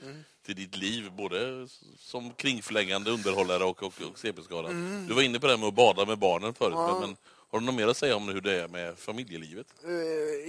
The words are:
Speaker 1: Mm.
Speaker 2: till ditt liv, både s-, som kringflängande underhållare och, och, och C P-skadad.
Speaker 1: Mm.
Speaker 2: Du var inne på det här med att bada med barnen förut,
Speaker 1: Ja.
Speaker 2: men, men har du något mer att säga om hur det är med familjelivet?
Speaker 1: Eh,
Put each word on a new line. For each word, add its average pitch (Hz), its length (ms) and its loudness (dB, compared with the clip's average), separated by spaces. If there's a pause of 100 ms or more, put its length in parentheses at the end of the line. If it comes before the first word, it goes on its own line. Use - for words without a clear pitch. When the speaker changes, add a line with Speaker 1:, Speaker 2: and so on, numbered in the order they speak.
Speaker 1:
Mm. 147 200 -16 (220)
Speaker 2:
till 101 100 -8
ditt 92 200 -10
liv, 101 360 -4
både 101 520 -6
s-, - 200 -20 (140)
som 120 360 -10
kringflängande 107 760 0
underhållare 95 520 2
och, 92 200 0
och, 95 180 -8
och 90 180 -10
C 107 140 -4
P-skadad. 82 380 -8
Speaker 1:
Mm. 180 360 -6
Speaker 2:
Du 110 60 -2
var 127 80 6
inne 120 180 4
på 143 80 2
det 131 60 8
här 113 60 6
med 107 80 0
att 104 80 2
bada 101 300 8
med 104 140 0
barnen 98 340 2
förut, 101 220 2
Speaker 1:
Ja. 175 240 2
Speaker 2:
men, 101 100 -4
men 98 80 -12 (320)
har 110 100 0
du 117 60 -2
något 127 100 0
mer 110 120 4
att 123 100 4
säga 135 180 2
om 104 140 -2
hur 98 120 -4
det 95 200 2
är 85 60 -6
med 85 300 -8
familjelivet? 95 720 -10 (160)
Speaker 1:
Eh, 170 80 -8 (580)